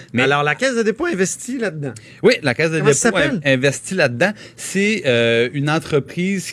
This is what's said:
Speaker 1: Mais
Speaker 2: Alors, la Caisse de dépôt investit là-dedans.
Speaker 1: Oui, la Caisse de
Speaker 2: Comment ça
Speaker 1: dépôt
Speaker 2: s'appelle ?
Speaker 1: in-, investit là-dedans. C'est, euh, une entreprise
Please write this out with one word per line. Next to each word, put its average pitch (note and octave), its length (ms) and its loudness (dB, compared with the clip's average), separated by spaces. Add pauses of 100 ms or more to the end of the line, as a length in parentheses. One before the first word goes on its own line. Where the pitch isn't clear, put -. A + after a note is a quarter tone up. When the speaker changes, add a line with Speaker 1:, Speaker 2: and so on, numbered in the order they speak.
(120)
Speaker 1:
Mais A#2 120 2
Speaker 2:
Alors, C#3+ 200 2
la D3 120 0
Caisse B3+ 200 -2
de A#3 80 0
dépôt A3 220 -2
investit A#3+ 520 -4
là-dedans. D#3 360 -6 (280)
Speaker 1:
Oui, A3+ 120 6 (100)
la C3 100 2
Caisse D#3+ 180 0
de D#3+ 80 0
Speaker 2:
Comment D3 120 4
ça A3 200 2
Speaker 1:
dépôt F#3 120 2
Speaker 2:
s'appelle ? A3+ 220 -2
Speaker 1:
in-, C3+ 80 4
investit C3+ 420 0
là-dedans. D3+ 360 2 (260)
C'est, G3+ 480 0
euh, A#2 480 4
une C#3+ 160 -2
entreprise E3 840 -2